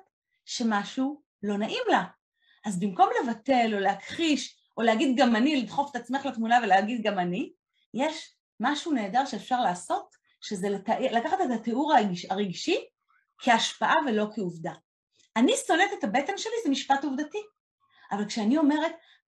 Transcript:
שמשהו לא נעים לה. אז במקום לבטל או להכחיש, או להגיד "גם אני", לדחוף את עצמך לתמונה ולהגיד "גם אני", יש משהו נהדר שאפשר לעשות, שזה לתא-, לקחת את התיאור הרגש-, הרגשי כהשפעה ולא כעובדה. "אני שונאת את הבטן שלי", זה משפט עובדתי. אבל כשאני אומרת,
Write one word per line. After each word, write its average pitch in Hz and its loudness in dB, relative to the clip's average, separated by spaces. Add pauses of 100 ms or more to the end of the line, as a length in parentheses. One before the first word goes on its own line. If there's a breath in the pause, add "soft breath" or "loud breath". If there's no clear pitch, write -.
(460)
שמשהו 240 -2 (220)
לא 202 -2
נעים 359 -4
לה. 220 4 (600)
אז 190 -4
במקום 208 2 (140)
לבטל 233 0
או 202 0
להכחיש, 202 -2 (180)
או 226 -2
להגיד 233 2
"גם 240 4
אני", 262 2
לדחוף 269 -4
את - -10
עצמך 247 -6
לתמונה 233 2
ולהגיד 208 2
"גם 202 -2
אני", 180 -4 (400)
יש 302 -4 (240)
משהו 294 -2
נהדר 240 0
שאפשר 247 -4
לעשות, 233 -2 (260)
שזה 202 -4
לתא-, 190 -2 (120)
לקחת 262 0
את 311 0
התיאור 240 -2
הרגש-, 202 2
הרגשי 202 -2 (520)
כהשפעה - 2 (120)
ולא 214 0 (100)
כעובדה. 170 -6 (600)
"אני 254 6 (160)
שונאת 381 4 (100)
את - -14
הבטן 285 0
שלי", 440 -8 (100)
זה 320 -2
משפט 269 0
עובדתי. 302 -4 (720 soft breath)
אבל 196 -2
כשאני 220 0
אומרת, 302 2 (360 soft breath)